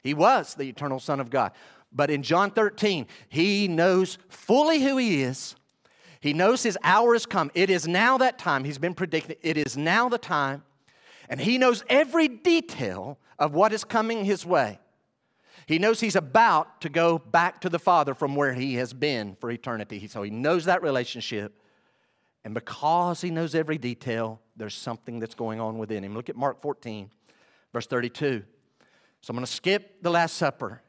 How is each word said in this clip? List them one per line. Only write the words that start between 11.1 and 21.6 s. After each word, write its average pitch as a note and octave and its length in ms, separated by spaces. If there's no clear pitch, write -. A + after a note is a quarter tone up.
And B2+ 140
he A#3+ 160
knows B3+ 320
every D4+ 380
detail D3 880
of D3 160
what G#3 180
is G#3+ 100
coming A3 420
his G3 200
way. C3+ 320
He D#3+ 120
knows A3 200
he's G#3+ 160
about E3 640
to D#3+ 80
go E3 280
back E3+ 440
to F3+ 80
the E3 100
Father D3+ 340
from C#3+ 220
where C#3+ 180
he B2+ 220
has B2 180
been A#2+ 460
for A#2+ 100
eternity. A2 560
So G#2 160
he G2+ 80
knows D3+ 360
that F3+ 180
relationship. A#2+ 760